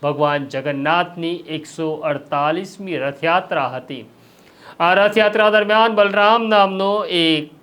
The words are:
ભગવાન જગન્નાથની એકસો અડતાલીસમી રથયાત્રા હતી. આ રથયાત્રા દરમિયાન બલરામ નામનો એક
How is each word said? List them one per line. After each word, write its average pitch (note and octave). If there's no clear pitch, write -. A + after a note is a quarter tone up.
ભગવાન D3
જગન્નાથની E3
એકસો D#3
અડતાલીસમી D#3
રથયાત્રા D#3+
હતી. B2+
આ E3+
રથયાત્રા G#3
દરમિયાન G#3+
બલરામ G#3
નામનો G3
એક D#3